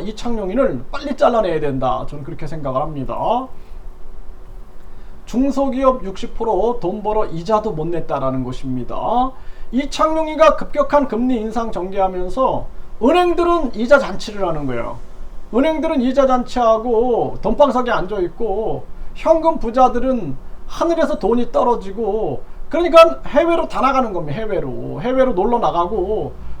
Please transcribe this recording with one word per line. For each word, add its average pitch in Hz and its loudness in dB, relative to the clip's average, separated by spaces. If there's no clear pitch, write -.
이창용이는 214 0
빨리 - -4
잘라내야 208 2
된다. 131 0
저는 139 -6
그렇게 131 -6
생각을 143 -2
합니다. 151 -2
중소기업 262 0
육십 - -4
프로 226 0
돈 208 -2
벌어 214 0
이자도 214 0
못 156 -4
냈다라는 135 -2
것입니다. 131 -2
이창용이가 311 2
급격한 285 2
금리 240 0
인상 220 -4
전개하면서 190 0
은행들은 339 4
이자 247 6
잔치를 196 -4
하는 156 -2
거예요. 117 -4
은행들은 311 2
이자 262 2
잔치하고 233 2
돈방석에 240 4
앉아있고, 190 -2
현금 320 2
부자들은 240 2
하늘에서 320 0
돈이 233 2
떨어지고, 208 -2
그러니까 330 6
해외로 330 2
다 - -4
나가는 262 2
겁니다. 175 -4
해외로. 135 -4
해외로 254 2
놀러 226 2
나가고, 180 0